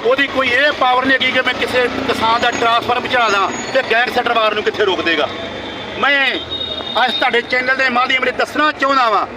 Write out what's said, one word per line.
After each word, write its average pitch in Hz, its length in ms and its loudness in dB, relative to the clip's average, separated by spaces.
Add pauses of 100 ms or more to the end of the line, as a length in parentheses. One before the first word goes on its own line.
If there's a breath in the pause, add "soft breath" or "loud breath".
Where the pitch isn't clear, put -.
ਉਹਦੀ 269 220 2
ਕੋਈ 262 220 0
ਇਹ 277 240 4
ਪਾਵਰ 254 320 2
ਨਹੀਂ 269 80 2
ਹੈਗੀ 254 200 2
ਕਿ 254 100 2
ਮੈਂ 247 120 0
ਕਿਸੇ 247 340 0 (180)
ਕਿਸਾਨ 226 340 0
ਦਾ 240 100 2
ਟਰਾਂਸਫਾਰਮ 233 560 0
ਚੜਾ 240 220 2
ਦਾਂ 196 220 2 (240)
ਤੇ 262 160 4
ਗੈਂਗਸਟਰ 233 420 0
ਵਾਰ 220 220 2
ਨੂੰ 214 80 -2
ਕਿੱਥੇ 220 220 0
ਰੋਕ 175 180 0
ਦੇਗਾ। 151 260 0 (720)
ਮੈਂ 262 380 0 (680)
ਅੱਜ 233 80 0
ਤੁਹਾਡੇ 240 300 0
ਚੈਨਲ 254 340 0
ਦੇ 262 120 0
ਮਾਧਿਅਮ 254 360 0
ਰਾਹੀਂ 247 140 -2
ਦੱਸਣਾ 294 340 0
ਚਾਹੁੰਦਾ 269 380 2
ਵਾਂ 175 160 2 (100)